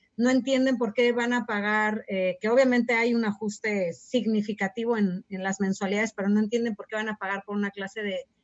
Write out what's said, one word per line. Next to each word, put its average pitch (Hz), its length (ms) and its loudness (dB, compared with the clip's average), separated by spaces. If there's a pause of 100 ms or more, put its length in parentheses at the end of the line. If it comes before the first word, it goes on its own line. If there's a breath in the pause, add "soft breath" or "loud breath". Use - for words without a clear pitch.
(160 soft breath)
no 240 140 2
entienden 262 480 2
por 226 160 -2
qué 240 180 4
van 240 200 0
a 240 120 0
pagar, 214 640 0
eh, 185 320 -2
que 214 80 -2
obviamente 247 460 4
hay 233 200 2
un 233 100 2
ajuste 208 680 -2
significativo 214 1040 -2
en, 202 320 0
en 185 140 -8
las 196 180 -4
mensualidades, 202 540 -2
pero 196 140 -2
no 208 100 4
entienden 220 380 0
por - 100 -14
qué 220 100 -8
van 220 120 -4
a 214 80 -6
pagar 196 280 -6
por 202 120 -6
una 202 140 -2
clase 196 320 -10
de, 190 180 -4 (240)